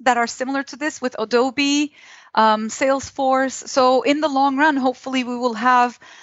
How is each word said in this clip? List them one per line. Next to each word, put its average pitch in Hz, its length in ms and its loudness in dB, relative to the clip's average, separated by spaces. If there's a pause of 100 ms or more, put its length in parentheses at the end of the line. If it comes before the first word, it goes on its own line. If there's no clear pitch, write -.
that 247 160 2
are 233 100 0
similar 269 360 -6
to 269 120 -16
this 294 260 -8
with 247 160 -6
Adobe, 269 760 0 (420)
um, 220 320 2
Salesforce. 269 1000 -2
So 254 360 2
in 294 180 0
the 320 60 0
long 269 300 0
run, 302 180 4
hopefully 262 480 -2
we 240 140 -6
will 240 160 -2
have 247 440 2 (260)